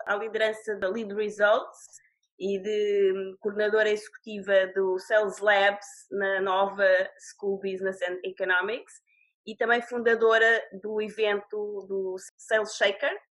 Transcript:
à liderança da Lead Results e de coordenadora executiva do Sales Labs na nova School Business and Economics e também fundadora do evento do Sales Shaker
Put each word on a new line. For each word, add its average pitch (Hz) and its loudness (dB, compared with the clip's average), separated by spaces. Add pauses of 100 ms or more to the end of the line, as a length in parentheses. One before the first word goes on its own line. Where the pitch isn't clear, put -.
à 202 0
liderança 220 -4
da 196 -2
Lead 214 -6
Results 214 0 (600)
e 196 -4
de 196 0
coordenadora 208 0
executiva 202 -2
do 190 0
Sales 208 0
Labs 202 2 (240)
na 196 -2
nova 196 2 (320)
School 196 -6
Business 190 -6
and 180 -4
Economics 190 -4 (520)
e 208 -14
também 233 2
fundadora 226 4 (180)
do 214 -4
evento 208 -4
do 190 -4 (200)
Sales 214 -2
Shaker 277 0 (120)